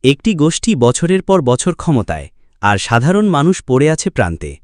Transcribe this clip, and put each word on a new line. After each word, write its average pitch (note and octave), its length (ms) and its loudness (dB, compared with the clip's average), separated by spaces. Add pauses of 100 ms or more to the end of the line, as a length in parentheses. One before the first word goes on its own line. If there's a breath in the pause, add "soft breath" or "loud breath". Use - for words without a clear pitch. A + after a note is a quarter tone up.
একটি C#3+ 300 2
গোষ্ঠী D#3+ 400 0
বছরের E3 480 0
পর F#3+ 200 0
বছর B2+ 320 0
ক্ষমতায়, E2+ 520 -2 (360)
আর G2+ 160 2
সাধারণ E3+ 500 0
মানুষ E3 280 2 (100)
পড়ে C3 240 2
আছে D#3+ 200 -4
প্রান্তে। E2 400 -4 (140)